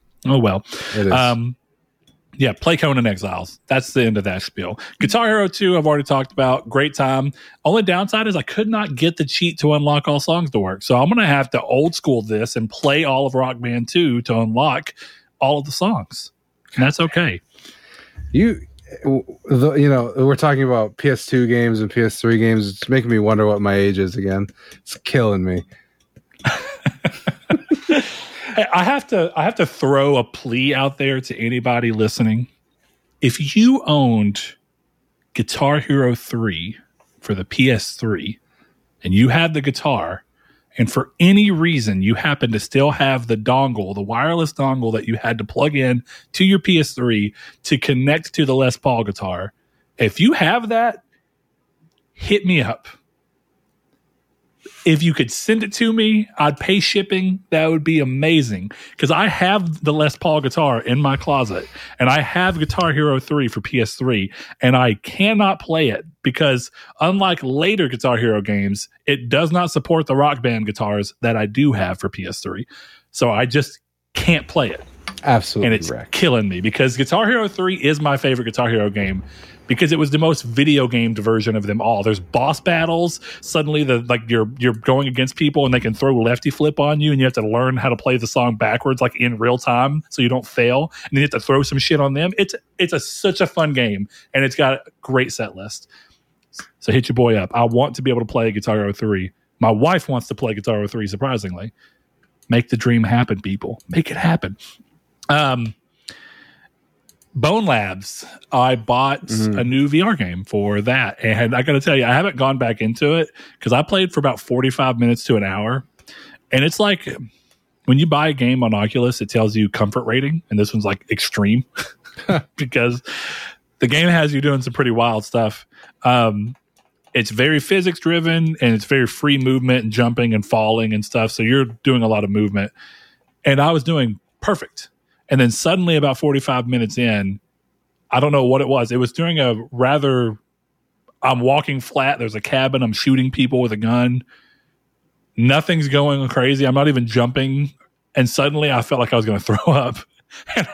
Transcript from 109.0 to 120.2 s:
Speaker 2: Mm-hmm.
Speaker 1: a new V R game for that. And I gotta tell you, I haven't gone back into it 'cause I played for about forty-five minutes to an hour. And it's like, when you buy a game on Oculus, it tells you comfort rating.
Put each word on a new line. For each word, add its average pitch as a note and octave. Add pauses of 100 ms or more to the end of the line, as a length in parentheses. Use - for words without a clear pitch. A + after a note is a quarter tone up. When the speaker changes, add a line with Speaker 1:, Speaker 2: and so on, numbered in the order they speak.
Speaker 2:
Mm-hmm. A2
Speaker 1:
a B2
new C3+
V D3+
R G#3+
game F#2
for G#2
that. A#2+
And A2+
I B2+
gotta C#3
tell C#3+
you, C3
I A#2+
haven't E3
gone C3+
back A2+
into A#2
it E3 (300)
'cause A2
I C3+
played F#3+
for -
about C3+
forty-five B2+
minutes A#2+
to A#2+
an G#2
hour. G#2 (640)
And C3+
it's E3+
like, G3+ (800)
when C3
you E3+
buy D3+
a D3+
game B2+
on A2+
Oculus, A#2+
it G#2
tells G#2+
you G#2+
comfort A2
rating. C#3